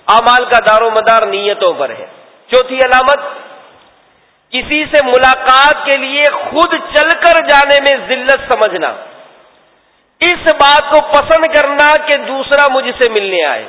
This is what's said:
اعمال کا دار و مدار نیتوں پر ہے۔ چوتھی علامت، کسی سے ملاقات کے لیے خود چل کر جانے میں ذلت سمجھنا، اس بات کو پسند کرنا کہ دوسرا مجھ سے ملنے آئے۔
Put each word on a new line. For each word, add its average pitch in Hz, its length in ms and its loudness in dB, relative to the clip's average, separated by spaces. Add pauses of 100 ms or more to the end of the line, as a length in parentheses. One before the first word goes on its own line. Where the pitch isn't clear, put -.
اعمال 233 440 2
کا 240 160 4
دار 214 140 4
و 226 100 0
مدار 220 380 2
نیتوں 202 500 -2
پر 135 180 -4
ہے۔ 101 80 -16 (440)
چوتھی 254 360 0
علامت، 262 420 0 (1300)
کسی 262 260 -4 (120)
سے 302 140 2
ملاقات 262 800 2
کے 269 140 0
لیے 269 240 -4 (120)
خود 330 380 -2 (200)
چل 302 160 2 (140)
کر 330 260 4
جانے 285 360 4
میں 277 80 2 (140)
ذلت 254 400 -2
سمجھنا، 185 420 -2 (1300)
اس 349 260 -6 (140)
بات 294 320 2
کو 302 60 4 (100)
پسند 320 360 2 (100)
کرنا 294 340 2 (180)
کہ 285 160 0
دوسرا 269 500 0
مجھ 254 240 -4
سے 247 140 0
ملنے 196 340 -2
آئے۔ 113 240 -4